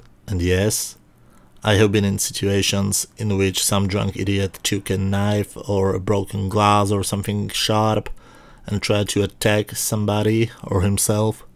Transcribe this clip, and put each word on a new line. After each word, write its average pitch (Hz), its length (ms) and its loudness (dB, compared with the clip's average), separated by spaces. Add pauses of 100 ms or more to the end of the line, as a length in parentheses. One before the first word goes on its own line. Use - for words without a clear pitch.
(260)
and 92 140 -4
yes, 92 560 0 (680)
I 107 120 2
have 101 180 4
been 104 140 2
in 98 120 0
situations 98 880 -2 (120)
in 104 180 -2
which 95 260 0
some 98 260 0
drunk 101 280 -2
idiot 98 460 -2
took - 260 -2
a 98 80 0
knife 101 580 0 (140)
or 98 260 2
a 98 60 -4
broken 98 480 -2
glass 104 420 4
or 101 140 0
something 101 460 -4
sharp 107 580 0 (640)
and 101 120 -2
tried 104 260 0
to 101 140 0
attack 104 480 0
somebody 107 800 0 (120)
or 98 200 0
himself. 104 600 0 (140)